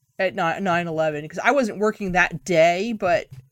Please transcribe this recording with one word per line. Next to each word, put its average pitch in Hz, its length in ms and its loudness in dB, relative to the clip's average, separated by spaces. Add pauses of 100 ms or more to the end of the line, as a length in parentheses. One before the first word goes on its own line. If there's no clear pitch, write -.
(200)
at 190 160 -2
ni-, 170 260 -2
nine 175 260 0
eleven 156 400 -2
'cause 170 160 -10
I 226 80 4
wasn't 240 280 0
working 208 320 -2
that 175 340 0
day, 175 480 2
but, 175 340 0 (240)